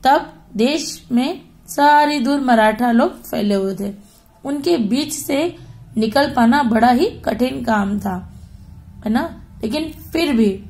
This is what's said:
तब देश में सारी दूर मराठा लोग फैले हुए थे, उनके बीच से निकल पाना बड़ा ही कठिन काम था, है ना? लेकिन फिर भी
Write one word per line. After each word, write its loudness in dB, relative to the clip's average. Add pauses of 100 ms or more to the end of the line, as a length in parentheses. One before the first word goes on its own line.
तब 2 (260)
देश 0 (240)
में 0 (260)
सारी 4
दूर 0
मराठा 2
लोग 2
फैले -2
हुए -2
थे, -6 (520)
उनके -2
बीच -2
से -4 (420)
निकल 0
पाना 4
बड़ा 4
ही 2 (180)
कठिन -2
काम -2
था, -6 (920)
है -2
ना? 2 (400)
लेकिन -4 (200)
फिर 0
भी 4 (180)